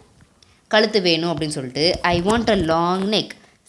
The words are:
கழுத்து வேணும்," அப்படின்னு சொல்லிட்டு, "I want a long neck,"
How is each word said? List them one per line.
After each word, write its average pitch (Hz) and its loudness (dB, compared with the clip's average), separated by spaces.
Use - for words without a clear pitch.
கழுத்து 214 2
வேணும்," 170 0
அப்படின்னு 156 -4
சொல்லிட்டு, 147 -2
"I 175 2
want 220 0
a 214 4
long 180 0
neck," 170 -2